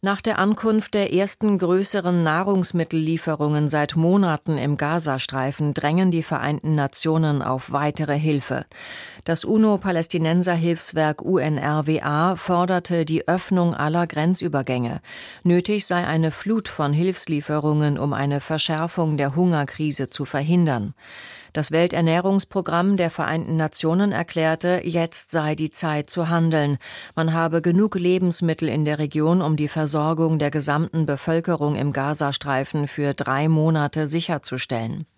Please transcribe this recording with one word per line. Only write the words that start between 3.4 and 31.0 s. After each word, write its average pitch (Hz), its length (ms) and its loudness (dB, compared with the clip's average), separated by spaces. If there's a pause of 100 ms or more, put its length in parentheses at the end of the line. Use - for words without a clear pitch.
seit 147 280 0
Monaten 165 600 2
im 143 200 0
Gazastreifen 143 960 -2
drängen 175 380 2
die 165 100 0
Vereinten 151 540 -2
Nationen 151 680 2
auf 127 300 -4
weitere 143 440 0
Hilfe. 143 480 0 (600)
Das - 200 0
uno-Palästinenser-Hilfswerk 170 1800 2
U 185 160 0
N 147 200 0
R 151 300 -2
W 156 140 2
A 160 340 0
forderte 175 680 0
die 156 220 -2
Öffnung 175 480 2
aller 165 320 0
Grenzübergänge. 143 920 -2 (420)
Nötig 180 420 2
sei 175 220 0
eine 160 240 0
Flut 214 380 -4
von 147 240 -2
Hilfslieferungen, 151 1080 0
um 143 140 -2
eine 143 280 -2
Verschärfung 156 760 -2
der 139 180 0
Hungerkrise 151 760 0
zu - 160 -4
verhindern. 147 680 2 (600)
Das 151 180 -2
Welternährungsprogramm 175 1300 2
der 170 120 2
Vereinten 160 460 -2
Nationen 165 560 2
erklärte, 165 720 0
jetzt 165 480 -2
sei 156 220 0
die 156 160 -4
Zeit 151 400 -2
zu 165 180 0
handeln. 160 480 2 (400)
Man 165 160 0
habe 165 300 0
genug 190 360 4
Lebensmittel 175 680 2
in 147 160 0
der 151 140 0
Region, 156 420 2
um 156 160 0
die 147 120 0
Versorgung 160 680 0
der 147 120 0
gesamten 151 560 0